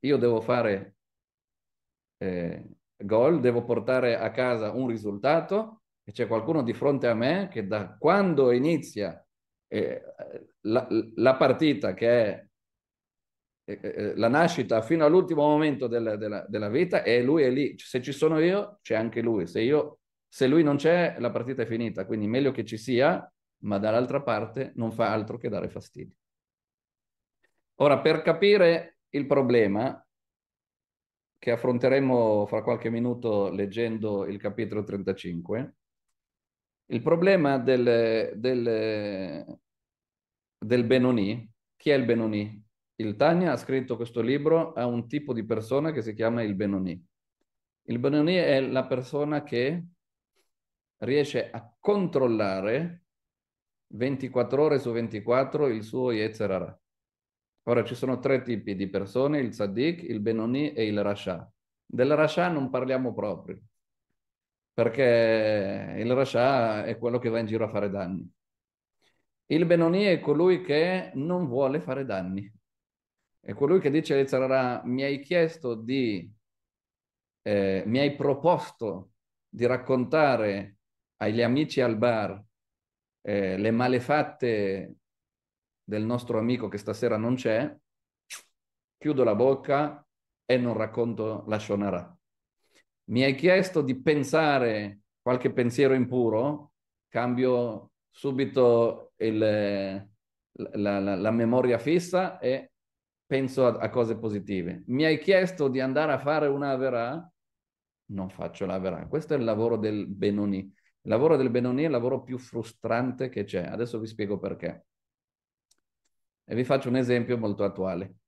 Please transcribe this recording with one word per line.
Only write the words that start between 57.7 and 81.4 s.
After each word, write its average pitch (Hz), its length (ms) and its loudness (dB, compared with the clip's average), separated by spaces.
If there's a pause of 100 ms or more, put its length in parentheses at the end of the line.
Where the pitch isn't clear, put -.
ci 123 100 -8
sono 127 240 -4
tre 135 220 2
tipi 107 340 -6
di 95 140 -4
persone, 123 520 -2
il 120 100 -4
Tzaddik, 117 540 -4
il 110 160 -6
Benoni 117 520 -2
e 113 140 -2
il 104 160 -2
Rasha. 101 500 -6 (320)
Del 131 320 0
Rasha 156 320 2
non 139 220 -2
parliamo 127 420 -2
proprio, 101 480 -8 (1120)
perché 110 1300 2
il 117 160 0
Rasha 123 720 2
è 110 120 -4
quello 120 220 -2
che 120 100 -2
va 113 120 0
in 113 60 -4
giro 110 180 -2
a 107 40 -4
fare 101 220 -2
danni. 92 360 -6 (1200)
Il 165 200 2
Benoni 170 380 4
è 175 140 4
colui 170 440 2
che 175 520 0
non 175 320 -2
vuole 135 340 -2
fare 135 260 -6
danni. 95 440 -6 (880)
È - 140 -12
colui 143 280 2
che 147 100 0
dice 151 240 0
a - 20 2
Yetzer 135 260 0
Hara: 131 420 0
"Mi 127 180 -2
hai 139 180 -2
chiesto 160 540 -2
di, 110 520 -2 (1160)
eh, 98 440 0
mi 117 120 0
hai 143 180 2
proposto 135 920 -2 (360)
di 113 200 -2
raccontare 123 1080 0 (400)
agli 107 260 0